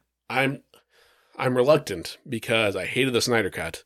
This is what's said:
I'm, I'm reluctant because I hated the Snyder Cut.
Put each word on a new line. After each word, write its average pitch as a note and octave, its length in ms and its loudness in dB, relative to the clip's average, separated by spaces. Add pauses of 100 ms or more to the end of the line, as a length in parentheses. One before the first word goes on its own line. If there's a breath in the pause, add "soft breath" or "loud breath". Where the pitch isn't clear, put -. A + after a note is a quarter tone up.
(300)
I'm, C3+ 340 -2 (760)
I'm C3 180 0
reluctant B2+ 640 2 (100)
because A2+ 480 0
I F#2 100 -4
hated B2+ 280 0
the A2+ 80 4
Snyder A2 280 2
Cut. E2 360 -8